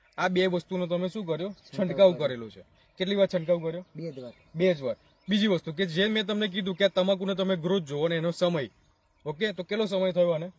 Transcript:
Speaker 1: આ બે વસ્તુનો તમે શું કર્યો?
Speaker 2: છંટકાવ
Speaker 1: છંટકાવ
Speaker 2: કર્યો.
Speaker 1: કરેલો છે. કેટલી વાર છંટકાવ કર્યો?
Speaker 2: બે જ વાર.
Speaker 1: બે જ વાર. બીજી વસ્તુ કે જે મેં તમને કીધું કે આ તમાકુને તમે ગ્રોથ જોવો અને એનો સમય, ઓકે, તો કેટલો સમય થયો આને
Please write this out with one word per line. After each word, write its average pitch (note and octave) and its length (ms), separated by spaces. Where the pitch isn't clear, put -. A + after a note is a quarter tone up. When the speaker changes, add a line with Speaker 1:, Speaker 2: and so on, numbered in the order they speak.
Speaker 1:
આ E3+ 100
બે F#3 200
વસ્તુનો F3+ 400
તમે F3+ 200
શું G#3 180
કર્યો? E3 240
Speaker 2:
છંટકાવ - 380
Speaker 1:
છંટકાવ F3+ 260
Speaker 2:
કર્યો. D3+ 140
Speaker 1:
કરેલો A#2 220
છે. G2 140
કેટલી F#3+ 180
વાર G3 200
છંટકાવ E3+ 240
કર્યો? E3 260
Speaker 2:
બે D#3+ 160
જ C3 80
વાર. A#2+ 140
Speaker 1:
બે F3+ 180
જ D3 80
વાર. A#2+ 140
બીજી G#3 180
વસ્તુ E3 260
કે F#3 120
જે F3 220
મેં G#3+ 180
તમને G#3 220
કીધું F#3+ 280
કે G3 100
આ - 20
તમાકુને F#3+ 480
તમે F#3+ 200
ગ્રોથ E3+ 280
જોવો D3 220
અને E3+ 100
એનો E3 160
સમય, E3+ 380
ઓકે, D#3+ 280
તો F3+ 100
કેટલો G#3+ 220
સમય F#3+ 260
થયો F3 180
આને E3+ 300